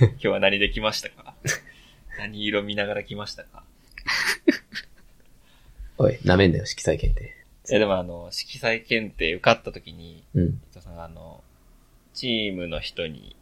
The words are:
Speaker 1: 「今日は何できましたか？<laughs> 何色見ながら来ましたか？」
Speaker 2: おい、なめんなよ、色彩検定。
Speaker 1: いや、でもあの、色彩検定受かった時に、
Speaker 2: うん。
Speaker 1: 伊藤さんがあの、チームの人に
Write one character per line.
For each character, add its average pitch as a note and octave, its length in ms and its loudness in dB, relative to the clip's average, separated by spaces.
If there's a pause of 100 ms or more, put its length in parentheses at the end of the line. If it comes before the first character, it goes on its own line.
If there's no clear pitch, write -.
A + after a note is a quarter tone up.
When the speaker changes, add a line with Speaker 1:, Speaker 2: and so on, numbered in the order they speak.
(120)
Speaker 1:
「今 - 60 -12
日 A2 100 2
は G2 120 4
何 G2+ 180 6
で G#2 120 4
き A2+ 100 -4
ま G#2+ 120 2
し - 80 -4
た - 100 -12
か？ - 240 -20 (420)
<laughs> - 420 -18
何 G#2 260 -8
色 G#2 180 2
見 G#2 140 -6
な G2+ 100 0
が G2+ 80 -4
ら G2+ 100 -4
来 - 120 -14
ま G#2 100 -10
し - 80 -12
た - 100 -18
か？」 - 200 -20 (2250)
Speaker 2:
お G#2+ 120 6
い、 - 140 -6
な F#2 120 6
め G2 100 8
ん E2+ 60 6
な D#2 60 2
よ、 - 80 -4
色 - 160 -10
彩 D#2 160 0
検 - 200 2
定。 - 160 -12 (360)
Speaker 1:
い - 20 2
や、 A2+ 60 4
で A2 80 4
も F#2+ 100 2
あ F#2 60 -2
の、 F2 280 -12
色 - 280 -10
彩 A2+ 240 -2
検 A2 340 -4
定 E2 180 -2
受 F#2+ 80 -8
か A#2 100 6
っ - 100 2
た - 100 -12
時 - 220 -16
に、 E2 280 -20 (120)
Speaker 2:
う F2+ 80 4
ん。 F2 60 4
Speaker 1:
伊 - 100 -2 (140)
藤 F2+ 120 -20
さ F#2+ 60 -16
ん E2+ 60 -14
が E2+ 80 -14
あ E2 40 -16
の、 E2 340 -20 (680)
チ A2+ 400 -2
ー - 20 -6
ム F2 140 -6
の E2 120 -6
人 - 260 -8
に A1+ 360 -14